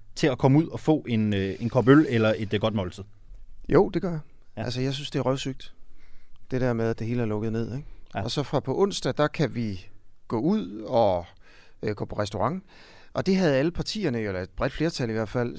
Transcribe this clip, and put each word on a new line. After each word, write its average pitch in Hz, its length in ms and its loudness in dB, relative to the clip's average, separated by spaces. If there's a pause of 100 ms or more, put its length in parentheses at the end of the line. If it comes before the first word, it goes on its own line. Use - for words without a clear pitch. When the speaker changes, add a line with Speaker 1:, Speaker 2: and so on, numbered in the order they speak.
(140)
Speaker 1:
til - 120 2
at - 120 2
komme 139 200 6
ud 160 80 4
og - 140 -8
få 156 280 2
en, 110 260 2
øh, 98 260 0
en 117 80 -2
kop 120 200 4
øl 147 200 8
eller 110 300 4
et, 110 160 -2
øh, 101 60 0
godt 110 140 2
måltid. 95 300 -4 (640)
Speaker 2:
Jo, 185 200 6
det 170 140 -4
gør 185 80 -2
jeg. 160 100 -4 (360)
Speaker 1:
Ja. 110 80 -4
Speaker 2:
Altså, 123 160 -4
jeg 135 140 -2
synes, 143 160 -8
det 147 80 -2
er 131 40 0
røvsygt, 135 520 -4 (760)
det 127 100 0
der 127 120 2
med, 113 160 0
at 113 100 -2
det 113 80 -4
hele 120 160 0
er 113 40 0
lukket 107 260 -2
ned, 113 240 -2
ikke? 143 120 -10 (260)
Speaker 1:
Ja. 113 80 -4
Speaker 2:
Og - 80 -4
så 147 120 0
fra 131 180 0
på 131 200 -2
onsdag, 180 360 0
der 147 100 4
kan 135 280 -2
vi 107 320 -4 (420)
gå 113 120 0
ud 175 480 0
og, 98 380 2 (560)
øh, 107 120 -2
gå 107 100 -6
på - 140 -8
restaurant. 107 440 -2 (500)
Og - 140 -2
det 190 100 4
havde 165 200 4
alle 147 140 2
partierne, 165 500 -2
eller 98 220 -2
et 92 80 -8
bredt 131 220 -2
flertal 147 380 -2
i - 20 -2
hvert 110 160 -2
fald, 123 300 -2